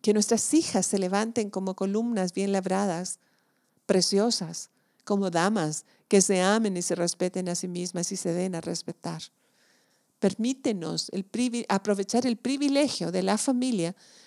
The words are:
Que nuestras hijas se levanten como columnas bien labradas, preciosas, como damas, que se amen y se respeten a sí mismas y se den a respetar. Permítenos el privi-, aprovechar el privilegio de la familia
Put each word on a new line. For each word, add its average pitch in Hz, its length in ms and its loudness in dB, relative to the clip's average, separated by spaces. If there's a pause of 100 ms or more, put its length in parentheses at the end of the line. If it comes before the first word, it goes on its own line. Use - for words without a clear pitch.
Que 208 100 6
nuestras 214 400 2
hijas 269 320 2
se 202 140 0
levanten 208 500 -2
como 190 260 -4
columnas 196 600 -2
bien 196 180 0
labradas, 185 680 -2 (680)
preciosas, 190 800 0 (360)
como 196 260 0
damas, 170 560 0 (220)
que 202 120 6
se 185 220 4
amen 202 340 2
y 175 60 -4
se 175 120 -4
respeten 180 540 -2
a 175 60 -2
sí 180 120 -6
mismas 175 460 -6
y 190 40 -6
se 170 180 -2
den 180 200 -2
a 165 60 -6
respetar. 170 640 -8 (960)
Permítenos 202 920 0
el 190 140 -6
privi-, 240 440 -2
aprovechar 202 580 0
el 240 100 0
privilegio 277 720 0
de 180 120 0
la 202 160 2
familia 247 580 0 (300)